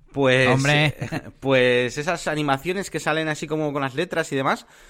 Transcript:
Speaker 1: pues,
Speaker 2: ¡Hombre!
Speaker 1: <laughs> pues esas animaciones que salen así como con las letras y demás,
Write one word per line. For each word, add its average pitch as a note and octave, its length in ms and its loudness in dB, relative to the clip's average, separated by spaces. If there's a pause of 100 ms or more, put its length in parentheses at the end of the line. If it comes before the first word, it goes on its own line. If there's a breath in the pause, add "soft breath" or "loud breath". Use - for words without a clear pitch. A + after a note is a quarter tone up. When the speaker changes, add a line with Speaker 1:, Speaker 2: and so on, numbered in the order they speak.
(140)
Speaker 1:
pues, C3 340 4
Speaker 2:
¡Hombre! C#3 480 2 (220)
Speaker 1:
<laughs> - 240 -16
pues B2+ 560 2
esas E3 300 -4
animaciones D3+ 640 -2
que D#3 100 -6
salen D#3 280 -2
así D3+ 200 -6
como D3+ 260 -2
con C#3+ 80 -2
las B2+ 140 -4
letras E3 360 -4
y C#3+ 40 -2
demás, C#3+ 320 -2 (220 loud breath)